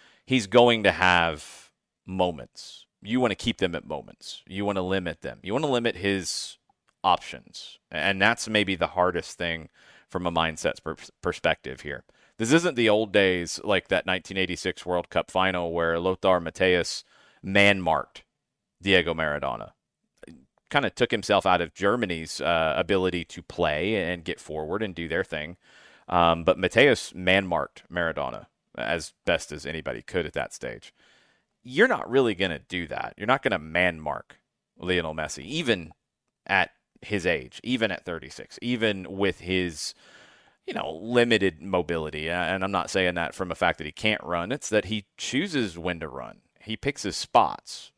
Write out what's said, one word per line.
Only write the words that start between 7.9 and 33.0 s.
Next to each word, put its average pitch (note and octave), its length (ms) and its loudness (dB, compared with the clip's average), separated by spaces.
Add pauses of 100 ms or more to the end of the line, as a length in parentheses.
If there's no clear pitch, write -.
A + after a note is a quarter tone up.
and F#2+ 320 0
that's A#2 260 2
maybe G#2 280 2
the E2+ 120 0
hardest F2+ 480 0
thing E2 320 -6 (400)
from F2+ 180 -4
a E2+ 60 -2
mindset E2 520 0
per-, D#2+ 120 -8 (240)
perspective D#2 600 -2
here. C#2 240 -12 (340)
This A2+ 140 0
isn't E3 220 4
the A#2 140 4
old G#2+ 240 2
days F#2 500 2
like F#2+ 260 0
that F#2 180 0
nineteen F#2 300 -4
eighty-six F2+ 480 -4
World F2 260 -2
Cup - 200 -2
final F#2 420 0
where E2+ 280 0
Lothar F#2 400 2
Matthäus F2 640 0 (360)
man-marked F#2+ 840 2 (560)
Diego F2+ 340 4
Maradona. C#2 580 -4 (1000)
Kinda C#3 200 0
took - 220 0
himself G2+ 340 2
out F2+ 140 6
of E2 140 -4
Germany's, F#2+ 640 -2
uh, D#2+ 360 2
ability F2+ 500 0
to - 160 -16
play E2+ 520 -2
and F2 300 -4
get E2 160 -6
forward D#2 420 -6
and G2 100 -6
do E2+ 140 -8
their E2 160 -2
thing. D#2+ 340 -8 (520)
Um, E2+ 340 4
but E2 160 4
Matthäus A2+ 560 2
man-marked F2+ 800 0
Maradona D2+ 540 -4 (300)
as D2+ 360 -4 (120)
best E2 280 0
as D2+ 120 -12
anybody C#2 380 -8
could E2+ 240 -4
at - 60 -12
that C#2+ 200 -6
stage. A1+ 400 -12 (680)
You're C#3 240 4
not G#3+ 240 -2
really B2 240 4
gonna F2 240 -2
do F2 300 -6
that. - 280 -6